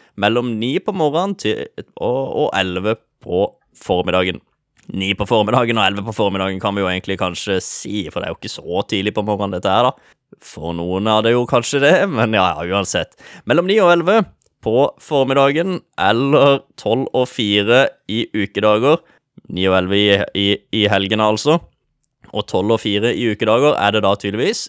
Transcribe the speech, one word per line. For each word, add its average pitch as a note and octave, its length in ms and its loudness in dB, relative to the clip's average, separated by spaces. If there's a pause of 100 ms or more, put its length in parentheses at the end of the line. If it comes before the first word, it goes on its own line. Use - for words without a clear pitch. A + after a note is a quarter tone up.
(180)
mellom A2+ 400 0
ni B2+ 220 -2
på G3 140 -6
morgenen F3+ 440 -2
til, G#2+ 300 -4 (340)
og, B2 200 -2 (120)
og D3 240 -2
elleve F#2+ 380 -2 (260)
på F2+ 320 -2 (240)
formiddagen. F2+ 640 -2 (480)
Ni F#2+ 240 -2
på G2 140 -6
formiddagen A#2 500 2
og G#2 80 2
elleve G2+ 220 -2
på A2 80 -8
formiddagen F#2+ 440 -2
kan G2 140 -2
vi G2+ 80 -2
jo F#2+ 60 0
egentlig F#2 320 -4
kanskje F#2 420 -4
si, - 480 -8
for - 140 -8
det F2+ 60 -8
er E2+ 40 -6
jo - 80 -20
ikke G#2+ 140 -12
så F2 340 -6
tidlig G2+ 240 -2
på G#2 140 -4
morgenen G2+ 240 -4
dette F2+ 180 -2
her G#2+ 140 4
da. B2+ 80 2 (500)
For E2 320 -10
noen F2+ 380 -4
er A2 100 4
det A#2 140 2
jo B2 100 0
kanskje C3+ 380 0
det, E3+ 260 4
men A2+ 240 0
ja, F#2 220 2
ja, E2 180 -8
uansett. F#2 400 -4 (320)
Mellom E3+ 220 0
ni G3+ 100 2
og F#3 140 4
elleve F3 340 2 (380)
på B2 340 2
formiddagen, C#3+ 840 0 (180)
eller C3+ 640 4 (120)
tolv A#2 380 -2
og B2+ 140 0
fire G#2+ 600 2 (200)
i A2+ 240 -4
ukedager. G#2+ 640 2 (520)
Ni F#2 180 -2
og F#2 100 4
elleve F#2 220 0
i, G2+ 480 2
i, - 0 - (260)
i G#2+ 160 2
helgene G2+ 320 0
altså. A2 380 2 (760)
Og G#2 120 -4
tolv G2+ 280 0
og A2 80 0
fire G#2+ 320 0
i A#2 160 -2
ukedager A#2 480 2
er G2+ 120 2
det G#2+ 120 0
da G2 120 4
tydeligvis, A2+ 540 -4